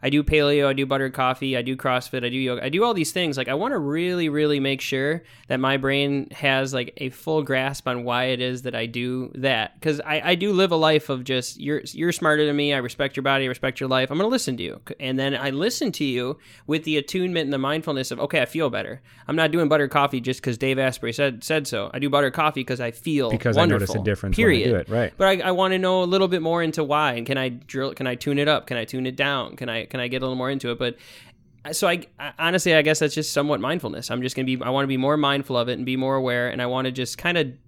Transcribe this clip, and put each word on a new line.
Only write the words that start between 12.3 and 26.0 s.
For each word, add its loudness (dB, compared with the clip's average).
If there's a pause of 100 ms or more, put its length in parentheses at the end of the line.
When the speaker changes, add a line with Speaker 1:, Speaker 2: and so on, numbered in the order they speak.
Speaker 1:
than 0
me. 2
I 2
respect -4
your -4
body. 2
I -2
respect -4
your -2
life. 2
I'm -2
gonna 2
listen 0
to -6
you." -8
C-, -10
and -2
then 0
I -2
listen 0
to -2
you -2 (280)
with 0
the 0
attunement 0
and -2
the 0
mindfulness -2
of, -8
"Okay, 0
I 2
feel 0
better. -6 (260)
I'm -2
not 4
doing 2
buttered 4
coffee 2
just -4
'cause -2
Dave 0
Asprey -2
said, -2
said 0
so. -4
I -8
do 0
buttered 2
coffee 0
'cause -4
I -2
feel 0
Speaker 2:
Because 2
I 6
notice 2
a -4
Speaker 1:
wonderful, 0
Speaker 2:
difference 0
when 6
I 8
do -
Speaker 1:
period." 2
Speaker 2:
it, -10
right. 0
Speaker 1:
But 4 (160)
I, 0
I 2
wanna 2
know 2